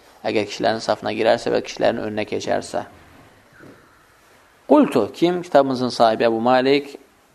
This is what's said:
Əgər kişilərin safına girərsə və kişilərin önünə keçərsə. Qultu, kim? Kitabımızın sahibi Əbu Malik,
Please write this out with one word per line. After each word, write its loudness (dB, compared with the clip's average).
Əgər -2
kişilərin -2
safına -4
girərsə 0
və 0
kişilərin -4
önünə -6
keçərsə. -6
Qultu, 4
kim? 0
Kitabımızın 2
sahibi 2
Əbu 0
Malik, 2